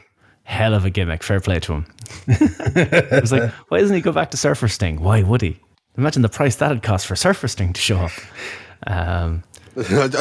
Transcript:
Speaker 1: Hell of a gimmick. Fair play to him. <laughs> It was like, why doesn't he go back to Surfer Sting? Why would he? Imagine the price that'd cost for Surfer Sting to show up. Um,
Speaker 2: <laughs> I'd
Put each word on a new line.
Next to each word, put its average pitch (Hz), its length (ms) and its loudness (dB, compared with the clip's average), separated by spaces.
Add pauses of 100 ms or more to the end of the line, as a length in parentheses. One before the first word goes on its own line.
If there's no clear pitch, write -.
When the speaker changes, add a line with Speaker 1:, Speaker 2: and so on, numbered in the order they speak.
(440)
Speaker 1:
Hell 110 280 0
of 95 140 2
a 95 40 0
gimmick. 85 320 -2
Fair 98 180 0
play 87 200 -2
to 80 140 -6
him. 76 120 -4 (220)
<laughs> - 180 -18
It 147 960 2
was 117 120 0
like, 120 180 2 (180)
why 180 120 2
doesn't 202 140 4
he 175 60 0
go 165 120 0
back 156 180 -2
to 139 80 -6
Surfer 143 300 0
Sting? 82 340 -2
Why 104 200 4
would 110 200 2
he? 80 180 -4 (380)
Imagine 139 240 2
the 110 80 4
price 143 260 0
that'd 143 260 0
cost 101 240 0
for 92 100 -6
Surfer 180 320 0
Sting 90 260 -2
to - 60 -8
show 95 180 0
up. 87 140 -2 (760)
Um, 85 560 -2 (180)
Speaker 2:
<laughs> - 160 -20
I'd 135 440 0